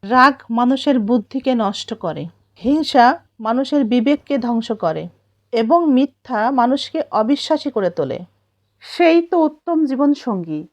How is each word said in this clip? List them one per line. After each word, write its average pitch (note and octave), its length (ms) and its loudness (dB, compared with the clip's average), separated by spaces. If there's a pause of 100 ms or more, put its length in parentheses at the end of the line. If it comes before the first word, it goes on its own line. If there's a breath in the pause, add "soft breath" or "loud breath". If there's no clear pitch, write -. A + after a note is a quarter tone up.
রাগ B3+ 320 4 (160)
মানুষের B3+ 480 0
বুদ্ধিকে A#3+ 560 -2
নষ্ট G#3+ 400 -4
করে, D#3+ 320 -8 (380)
হিংসা C#4+ 540 2 (220)
মানুষের C4 440 0
বিবেককে B3 540 0
ধ্বংস A#3 340 -4
করে E3 360 -4 (440)
এবং C#4 400 2
মিথ্যা B3+ 580 0
মানুষকে B3+ 600 -2
অবিশ্বাসী C#4+ 600 -2
করে G3 200 -2
তোলে। C#3 280 -6 (600)
সেই E4+ 420 2
তো E4+ 220 0
উত্তম D#4+ 400 -2
জীবনসঙ্গী A#3 880 -2